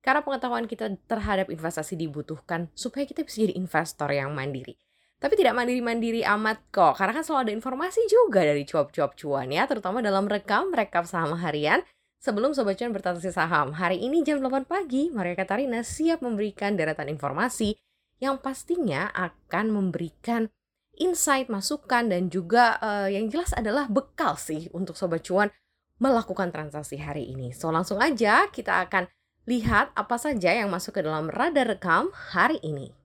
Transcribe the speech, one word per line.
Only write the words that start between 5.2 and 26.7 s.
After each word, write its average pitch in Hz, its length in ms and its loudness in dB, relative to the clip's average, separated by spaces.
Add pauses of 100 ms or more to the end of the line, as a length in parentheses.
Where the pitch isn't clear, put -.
Tapi 339 160 2
tidak 269 160 6
mandiri-mandiri 233 720 0
amat 214 480 0
kok, 160 240 6
karena 214 240 0
kan - 0 -
selalu 311 240 0
ada 220 80 -2
informasi 262 560 -4
juga 392 320 6
dari 147 240 4
cuap-cuap 143 560 0
cuan 139 320 -2
ya, 202 160 2
terutama 226 320 -2
dalam 196 240 2
rekam, 208 480 0
rekap 196 320 0
saham 165 320 -2
harian. 165 480 0 (380)
Sebelum 240 340 0
Sobat 202 240 0
Cuan 240 160 -4
bertransaksi 180 320 -4
saham, 160 480 0
hari 180 240 0
ini 277 240 2
jam 294 160 2
delapan 262 240 0
pagi, 330 480 -2
Maria 180 240 -2
Katarina 233 480 -2
siap 320 400 0
memberikan 208 560 -2
deretan 151 320 -2
informasi 180 640 -2 (480)
yang 269 160 0
pastinya 254 720 -2
akan 185 560 -2
memberikan 208 800 -2 (480)
insight, 294 560 0
masukan, 233 560 0
dan 180 240 0
juga, 202 480 4
eh, 202 400 -2
yang 220 80 -2
jelas 320 240 -2
adalah 233 400 0
bekal 247 480 -2
sih 156 320 -6
untuk 170 240 -6
Sobat 165 280 -2
Cuan 202 280 2 (480)
melakukan 226 480 2
transaksi 151 480 -8